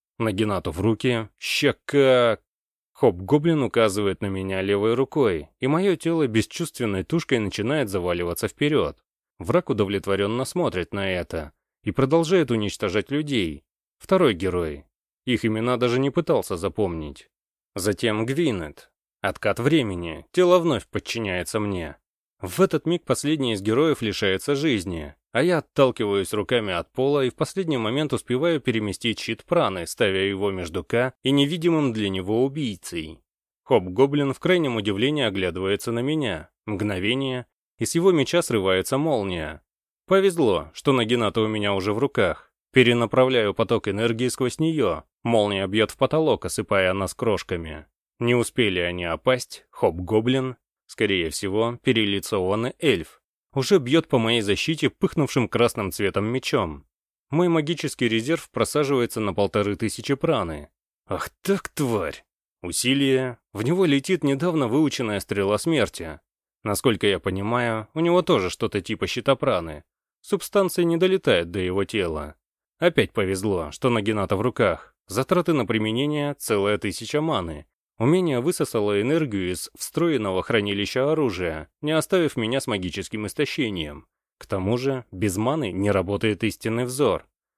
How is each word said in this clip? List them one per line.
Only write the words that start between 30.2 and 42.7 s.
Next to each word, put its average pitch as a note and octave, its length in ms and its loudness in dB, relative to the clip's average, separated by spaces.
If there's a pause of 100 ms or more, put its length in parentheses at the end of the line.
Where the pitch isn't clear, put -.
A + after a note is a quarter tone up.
его G2 300 0
между F2 320 -6
К B2 300 -2 (100)
и C3 80 2
невидимым D3+ 600 2
для G#2+ 160 -2
него F#2+ 360 0
убийцей. F#2+ 760 -6 (440)
Хоб-гоблин C3 680 2
в - 60 -10
крайнем D#3+ 380 2
удивлении A2 480 0
оглядывается F#2+ 640 -2
на A#2 100 -2
меня. B2+ 500 -4 (160)
Мгновение, G#2+ 800 -2 (320)
и A#2 60 -2
с - 120 -4
его F3+ 160 4
меча C#3+ 300 2
срывается F#2+ 540 0
молния. G2 640 -2 (440)
Повезло, E3 640 2
что - 200 0
Нагината A#2 480 2
у A2 80 2
меня G#2 260 -2
уже F#2+ 180 0
в G#2 60 -2
руках. A#2 540 0 (200)